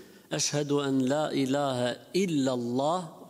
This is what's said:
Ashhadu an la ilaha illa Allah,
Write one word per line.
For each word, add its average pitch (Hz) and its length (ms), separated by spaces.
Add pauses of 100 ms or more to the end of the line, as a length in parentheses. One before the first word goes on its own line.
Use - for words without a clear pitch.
(320)
Ashhadu 147 480
an 135 300
la 147 220
ilaha 131 680 (160)
illa 160 400
Allah, 135 560 (200)